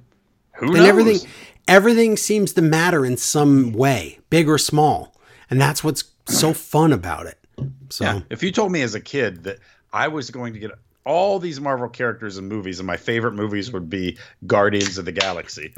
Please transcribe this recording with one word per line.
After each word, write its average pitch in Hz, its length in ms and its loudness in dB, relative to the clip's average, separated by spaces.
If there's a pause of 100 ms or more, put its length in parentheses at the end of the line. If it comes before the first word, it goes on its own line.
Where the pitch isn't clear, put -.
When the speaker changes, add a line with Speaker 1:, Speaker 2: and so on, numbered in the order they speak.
(560)
Speaker 1:
who 117 100 -6
Speaker 2:
And 156 100 2
Speaker 1:
knows? 175 120 10
Speaker 2:
everything, 214 400 4 (380)
everything 220 520 6
seems 214 340 0
to 190 100 0
matter 160 440 2
in 127 100 0
some 139 560 4
way, 110 460 -2 (100)
big 160 180 4
or 151 120 2
small. 151 560 0 (340)
And 131 100 0
that's 143 240 0
what's 156 220 -4 (220)
so - 260 0
fun 156 400 0
about 85 320 -4
it. 82 140 -18 (500)
So - 160 -6
Speaker 1:
Yeah. 101 240 -2
If 117 140 -10
you 185 100 -4
told 202 200 0
me 156 100 0
as 107 120 -4
a - 60 -8
kid 98 440 -4
that 95 140 -10 (320)
I 120 180 -2
was 151 220 -8
going 120 220 -10
to 107 60 -16
get 104 140 -12 (320)
all 185 340 0
these 165 200 -8
Marvel 131 300 -4
characters 113 480 -6
and 95 140 -12
movies, 95 300 -8
and 95 60 -8
my 87 120 -4
favorite 117 340 -2
movies 104 400 -6
would 87 160 -8
be 90 300 -6 (280)
Guardians 101 520 0
of 90 80 -10
the 92 60 -8
Galaxy. 85 640 -6